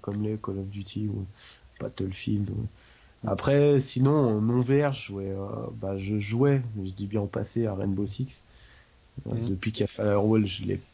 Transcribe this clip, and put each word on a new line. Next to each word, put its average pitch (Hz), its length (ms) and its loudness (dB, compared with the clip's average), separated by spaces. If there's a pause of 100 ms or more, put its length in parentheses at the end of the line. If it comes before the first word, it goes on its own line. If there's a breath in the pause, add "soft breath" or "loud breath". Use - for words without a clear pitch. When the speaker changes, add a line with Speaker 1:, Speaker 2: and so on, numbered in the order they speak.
Speaker 1:
comme 104 240 -4
les 107 200 -2
Call 98 140 -4
of 98 80 -6
Duty 101 400 -6
ou 98 180 -4 (560 loud breath)
Battlefield. 101 680 -4
Ou 110 160 -4 (640 soft breath)
après, 143 500 4
sinon, 131 320 2 (280)
en - 20 2
non 120 200 4
V 135 260 4
R, 139 60 0
je 123 140 -8
jouais, 98 240 -6
euh, 98 160 -6 (340)
bah, 98 180 -4
je 101 200 -2
jouais, 123 440 4 (120)
mais 98 140 -4
je 92 60 -8
dis 101 120 -6
bien 104 140 0
au 101 60 0
passé, 110 400 -2
à 104 80 -2
Rainbow 98 320 -2
Six. 117 360 -6 (840 soft breath)
Euh, 110 60 -4
Speaker 2:
Mhm. 117 140 -2
Speaker 1:
depuis 98 240 -2
qu'il 110 80 -2
y 107 40 2
a 101 40 0
Firewall, 107 580 4
je 95 180 -6
l'ai 95 160 -2 (140)